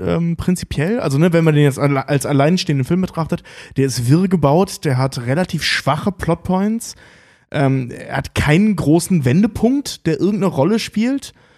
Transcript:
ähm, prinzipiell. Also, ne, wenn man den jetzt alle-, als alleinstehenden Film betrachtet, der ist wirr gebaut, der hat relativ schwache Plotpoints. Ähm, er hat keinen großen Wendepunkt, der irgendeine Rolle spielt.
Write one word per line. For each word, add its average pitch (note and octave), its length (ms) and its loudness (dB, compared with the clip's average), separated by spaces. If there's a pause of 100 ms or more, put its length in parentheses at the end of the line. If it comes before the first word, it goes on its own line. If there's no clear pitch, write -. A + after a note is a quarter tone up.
ähm, E3+ 320 -2
prinzipiell. F3+ 640 -2
Also, C3+ 180 -2
ne, E3+ 160 4
wenn E3 100 4
man D#3+ 120 4
den D3 80 4
jetzt C#3 160 2
alle-, C#3 300 0
als C#3+ 180 0
alleinstehenden C#3+ 580 2
Film F3+ 160 0
betrachtet, E3 400 -4 (360)
der C3+ 80 2
ist A#2+ 240 -2
wirr F3 180 4
gebaut, F3 560 2
der C3+ 140 0
hat C3 280 -2
relativ D3+ 380 -2
schwache D3+ 480 -2
Plotpoints. F#3+ 840 -2 (560)
Ähm, C3+ 400 0
er B2+ 260 -10
hat - 180 -8
keinen F#3+ 400 2
großen D#3 500 2
Wendepunkt, A3+ 800 0
der D#3+ 140 -2
irgendeine G3 280 0
Rolle F3+ 320 0
spielt. B3+ 540 -4 (240)